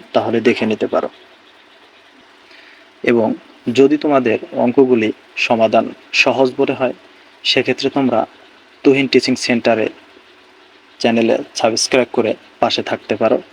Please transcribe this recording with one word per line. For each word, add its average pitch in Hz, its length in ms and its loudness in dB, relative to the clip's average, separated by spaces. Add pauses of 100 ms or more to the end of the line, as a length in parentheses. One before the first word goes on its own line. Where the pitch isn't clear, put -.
(140)
তাহলে 113 280 0
দেখে 117 240 0
নিতে 107 220 -2
পারো। - 220 -2 (1900)
এবং 117 300 2 (400)
যদি 139 240 4
তোমাদের 135 400 0 (140)
অঙ্কগুলি 123 600 2 (240)
সমাধান 113 580 0 (200)
সহজ 127 460 0
মনে 135 140 0
হয় 127 200 -4 (500)
সেক্ষেত্রে 131 460 -2
তোমরা 127 360 0 (580)
তুহিন 135 240 2
টিচিং 127 280 0
সেন্টারে 117 540 -2 (1120)
চ্যানেলে 117 380 2 (180)
সাবস্ক্রাইব 120 580 0
করে 110 200 -2 (260)
পাশে - 240 -2
থাকতে - 320 -6
পারো 123 260 0 (120)